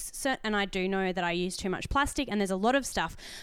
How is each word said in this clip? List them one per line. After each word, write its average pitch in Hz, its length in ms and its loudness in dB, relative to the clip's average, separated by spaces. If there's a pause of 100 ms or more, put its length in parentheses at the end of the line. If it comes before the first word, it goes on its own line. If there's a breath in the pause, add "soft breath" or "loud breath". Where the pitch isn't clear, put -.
(140)
cer-, 269 300 0
and 214 100 0
I 202 120 2
do 185 200 0
know 190 260 2
that 180 120 0
I 175 80 0
use 180 240 0
too - 120 -2
much - 200 -2
plastic 277 420 0
and 208 100 2
there's 190 120 2
a 190 40 0
lot 226 200 4
of 262 100 2
stuff, 165 300 -2 (260 loud breath)